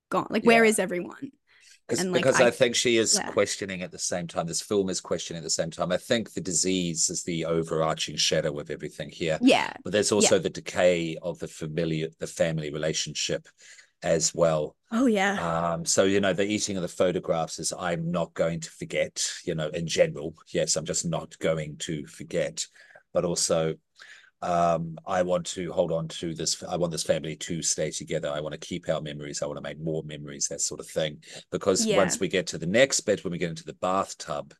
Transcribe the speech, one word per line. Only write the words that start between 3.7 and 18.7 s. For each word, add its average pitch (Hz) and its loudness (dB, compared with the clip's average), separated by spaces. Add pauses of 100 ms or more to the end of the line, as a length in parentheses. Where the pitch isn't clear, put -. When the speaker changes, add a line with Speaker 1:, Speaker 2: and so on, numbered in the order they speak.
Speaker 2:
at 87 -8
the 87 -16
same 87 -4
time. 85 -2
This 82 -4
film 98 2
is 87 -2
questioning 85 -4
at 80 -10
the 82 -8
same 82 0
time. 87 -2
I 90 4
think 113 -2
the 98 -6
disease 85 0
is 87 -6
the 82 -2
overarching 80 0
shadow 78 0
of 76 -10
everything 73 -8
here. 78 -2
Speaker 1:
Yeah. 120 4 (100)
Speaker 2:
But 90 -4
there's 104 4
Speaker 1:
Yeah. - 6
Speaker 2:
also 104 8
the 90 0
decay 87 2
of 85 -6
the 85 -8
familiar, 80 -2 (100)
the 85 -6
family 80 -2
relationship 78 -4 (560)
as 82 2
well. 80 2 (160)
Speaker 1:
Oh, 233 2
yeah. 202 2
Speaker 2:
Um, 85 -2
so, 98 4
you 98 4
know, 98 2
the 98 2
eating 104 -2
of 90 -2
the 87 -4
photographs 87 0
is, 80 -4
"I'm 85 -2
not 85 -2
going 82 0
to 80 -12